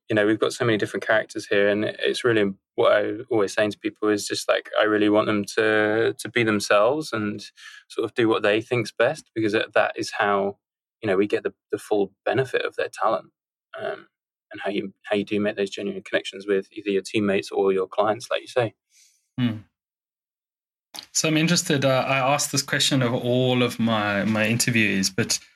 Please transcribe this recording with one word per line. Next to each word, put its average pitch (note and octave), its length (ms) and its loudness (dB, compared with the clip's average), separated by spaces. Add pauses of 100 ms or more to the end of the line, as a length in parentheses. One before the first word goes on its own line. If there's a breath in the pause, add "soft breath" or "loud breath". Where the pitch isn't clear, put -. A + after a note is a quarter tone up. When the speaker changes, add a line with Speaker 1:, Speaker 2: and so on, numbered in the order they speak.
Speaker 1:
you A2 60 0
know, G#2 100 4
we've G#2+ 140 2
got - 140 0
so - 100 -4
many A2+ 140 2
different G#2 280 -4
characters G#2+ 420 -2
here, G2+ 200 4
and G#2 160 2
it's - 400 -4
really, G#2+ 300 2 (220)
what G#2+ 180 4
I G#2 240 0 (120)
always G#2 240 0
saying G#2+ 180 0
to - 60 -10
people G#2+ 300 -4
is G2+ 180 2
just, - 220 -8
like, - 220 0 (100)
I G#2+ 40 4
really G#2+ 260 4
want G#2+ 180 4
them G#2 160 0 (140)
to, A2 600 2
to - 120 -10
be A#2+ 140 0
themselves A2 680 2
and G#2 320 -4 (460 loud breath)
sort A2+ 160 -4
of G2+ 80 -8
do A#2 160 2
what G#2 120 2
they G#2+ 200 2
think's A#2 320 -4
best, C#3 420 0
because A2 160 -2
that, A2 220 -2
that G#2+ 240 4
is A2+ 200 -6
how, G2+ 400 0 (440)
you A2 60 -4
know, F#2+ 100 0
we G#2 100 2
get G#2 160 -4
the, G2+ 100 -4 (200)
the G#2 40 -2
full G2+ 360 -2 (100)
benefit B2 400 -2
of - 140 -8
their - 100 -2
talent, - 440 -4 (460)
um, - 300 -10 (420)
and G#2 140 -14
how G2 60 -4
you, G2+ 240 -6 (100)
how G#2 140 -2
you G2+ 80 0
do G#2 160 -2
make G#2 160 -2
those G2+ 120 -2
genuine G2 320 -8
connections - 460 -8
with G2 240 0
either G#2 180 -8
your F#2+ 120 2
teammates G2 500 -2
or G2 220 2
your F#2+ 120 0
clients, G#2+ 460 -2
like - 80 -2
you - 80 -18
say. A#2 260 -2 (640 soft breath)
Speaker 2:
Hmm. A2+ 200 -2 (1500)
So - 160 0
I'm D#3 80 2
interested, D#3+ 480 2
uh, C3 240 2
I C3+ 120 0
asked C#3+ 340 0
this C3+ 100 0
question C#3 380 2
of A#2+ 120 0
all B2 480 2
of A#2+ 160 0
my, G#2 460 0
my G#2+ 240 0
interviewees, A2 640 0
but, - 240 -2 (180 soft breath)